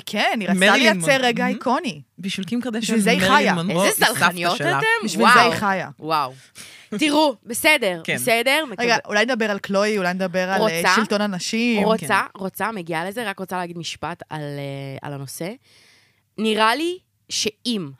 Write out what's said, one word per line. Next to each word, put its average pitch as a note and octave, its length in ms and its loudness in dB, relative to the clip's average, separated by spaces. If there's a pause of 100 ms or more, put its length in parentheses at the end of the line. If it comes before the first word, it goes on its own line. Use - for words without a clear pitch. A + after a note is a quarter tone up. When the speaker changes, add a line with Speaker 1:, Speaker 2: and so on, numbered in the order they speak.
Speaker 1:
כן, C#4 340 0
היא F3+ 80 -4
רצתה F#3+ 120 2
Speaker 2:
מרלין G#3 220 6
Speaker 1:
לייצר C#4 360 4
Speaker 2:
מונ-, B3+ 60 0
Speaker 1:
רגע A#3+ 220 2
Speaker 2:
mhm. - 20 0
Speaker 1:
איקוני. B3+ 540 -2 (160)
Speaker 2:
בשביל F#3+ 280 -6
קים A#3 140 -4
קרדשיאן, A#3+ 200 -6 (180)
Speaker 1:
בשביל - 20 4
זה G#3 100 4
היא A#3 100 2
Speaker 2:
מרלין F#3+ 160 4
Speaker 1:
חיה. D4 180 2
Speaker 2:
מונרו E3+ 300 0
Speaker 3:
איזה F#4 220 2
Speaker 2:
היא - 0 -
סבתא A3 140 -2
Speaker 3:
סלחניות F3 360 2
Speaker 2:
שלה. C#3+ 220 0
Speaker 3:
אתם? C#3+ 80 0 (180)
Speaker 1:
בשביל F3+ 300 2
זה A#3+ 60 8
היא A#3+ 80 6
Speaker 3:
וואו. - 120 -2
Speaker 1:
חיה. F#3+ 280 -2 (100)
Speaker 3:
וואו. D3+ 340 -2 (680)
תראו, D4 360 4 (120)
בסדר, A#3 580 2
Speaker 2:
כן. E3 100 -2
Speaker 3:
בסדר, A#3+ 560 2
מקבל. A#3 140 -4
Speaker 1:
רגע, A#3+ 120 4 (100)
אולי G#3+ 180 2
נדבר A3+ 260 0
על G3 80 -2
קלואי, G3+ 400 0
אולי F3+ 160 -2
נדבר F#3 360 -2
על, G3 120 0
אה, E3 160 0
Speaker 3:
רוצה? F3+ 180 4
Speaker 1:
שלטון G#3+ 240 0
הנשים. G#3 640 0
Speaker 3:
רוצה, G#3+ 220 0
Speaker 2:
כן. G#3 320 0
Speaker 3:
רוצה, F#3+ 340 -6
מגיעה E3+ 320 -6
לזה, G3+ 260 -6
רק G3 80 -10
רוצה F#3+ 180 -8
להגיד F3 220 -8
משפט D#3+ 520 -10
על, D#3 100 -8
אה, C#3 580 -10 (100)
על D3 40 -10
הנושא. C#3 380 -10 (880)
נראה A3 360 2
לי E4+ 240 -4 (300)
שאם - 720 -4